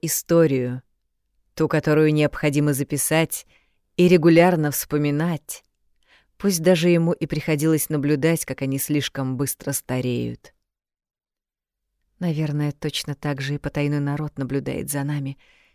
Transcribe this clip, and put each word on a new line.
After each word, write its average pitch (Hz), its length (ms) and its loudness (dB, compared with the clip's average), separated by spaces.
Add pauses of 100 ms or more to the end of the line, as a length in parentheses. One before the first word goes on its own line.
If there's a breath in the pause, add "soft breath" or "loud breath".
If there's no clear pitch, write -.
историю, 139 800 2 (720)
ту, 156 120 0
которую 156 480 2
необходимо 147 600 0
записать 151 720 -2 (520)
и 180 100 6
регулярно 170 640 6
вспоминать, 147 920 -4 (720 soft breath)
пусть 185 260 -2
даже 175 280 4
ему 170 220 2
и - 140 -6
приходилось 156 600 -2
наблюдать, 151 560 0
как - 180 -10
они 135 160 -2
слишком 135 580 -4
быстро 139 360 -6
стареют. 120 840 -6 (1700)
Наверное, 151 520 -2
точно - 420 -8
так 143 260 -6
же 139 140 -6
и 143 40 -4
потайной 143 420 -2
народ 143 380 -4
наблюдает 135 520 -6
за 143 140 -4
нами, 139 340 -6 (360 soft breath)